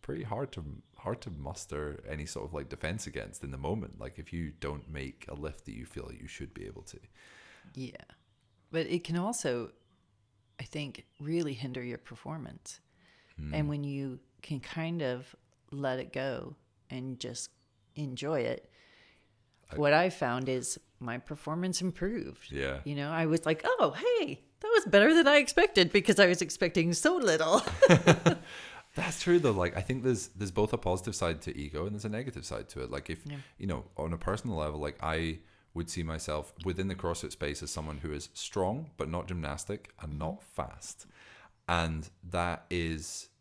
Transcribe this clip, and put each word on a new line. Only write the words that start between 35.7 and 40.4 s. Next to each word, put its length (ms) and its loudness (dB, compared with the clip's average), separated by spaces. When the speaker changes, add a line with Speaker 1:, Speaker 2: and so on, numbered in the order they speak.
Speaker 1:
would 160 -4
see 120 -4
myself 520 -4
within 220 -2
the 80 -2
CrossFit 380 -4
space 280 -4
as 80 -8
someone 300 -6
who 140 -6
is 200 -8
strong, 640 -2
but 120 -4
not 180 -4
gymnastic 640 -6
and 160 -8
not 240 -4